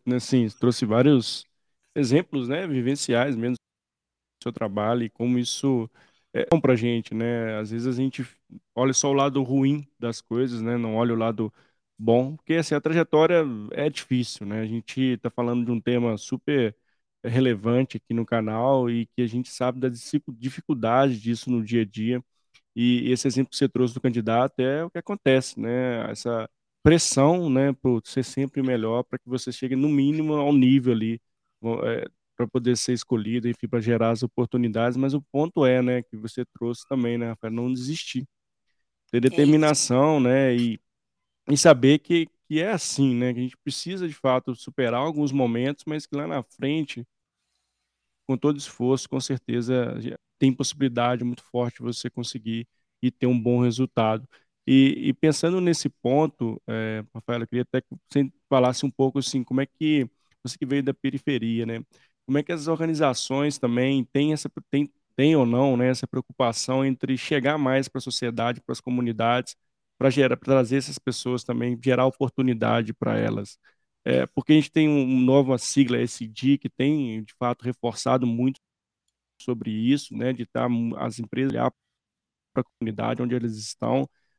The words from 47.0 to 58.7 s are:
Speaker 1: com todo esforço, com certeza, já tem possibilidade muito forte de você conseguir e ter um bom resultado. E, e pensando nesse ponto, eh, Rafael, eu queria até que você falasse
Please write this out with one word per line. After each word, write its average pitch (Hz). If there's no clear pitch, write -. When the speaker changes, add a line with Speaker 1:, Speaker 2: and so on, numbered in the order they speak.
Speaker 1:
com 131
todo 147
esforço, 127
com 135
certeza, 120
já -
tem 135
possibilidade 123
muito 120
forte 120
de 123
você 120
conseguir 117
e 123
ter -
um 123
bom 120
resultado. 117
E, 135
e 131
pensando 165
nesse 170
ponto, 127
eh, 110
Rafael, 120
eu 113
queria 123
até 127
que -
você 139
falasse 127